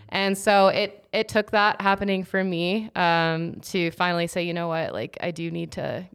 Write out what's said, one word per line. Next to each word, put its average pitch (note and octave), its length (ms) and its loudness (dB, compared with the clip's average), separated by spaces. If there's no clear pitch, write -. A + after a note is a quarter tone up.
And G3 260 0
so G3 300 6
it, - 440 -2
it A3 160 0
took G#3+ 240 0
that G#3 280 2
happening G3 440 0
for F#3+ 180 -2
me, F#3 540 -2
um, E3 680 0
to E3+ 300 -2
finally F3 340 0
say, F3 160 -4
"You E3+ 100 -4
know E3+ 140 -4
what? D#3+ 260 -4
Like, G#2+ 280 -8
I F3+ 100 -4
do E3 220 -6
need E3+ 200 -6
to D#3 320 -6